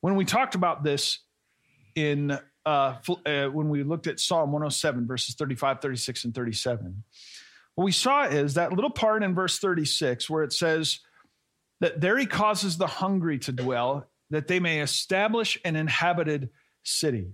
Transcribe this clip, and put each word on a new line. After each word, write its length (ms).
When 140
we 100
talked 300
about 280
this 360
in, 420
uh, 340
fl-, 260
uh, 220
when 220
we 140
looked 220
at 140
Psalm 320
one 120
oh 60
seven, 380
verses 280
thirty-five, 440
thirty-six, 460
and 80
thirty-seven, 720
what 100
we 60
saw 320
is 320
that 180
little 160
part 320
in 140
verse 240
thirty-six 680
where 160
it 100
says 480
that 200
there 160
he 80
causes 520
the 100
hungry 520
to 120
dwell, 580
that 160
they 120
may 220
establish 840
an 120
inhabited 760
city. 500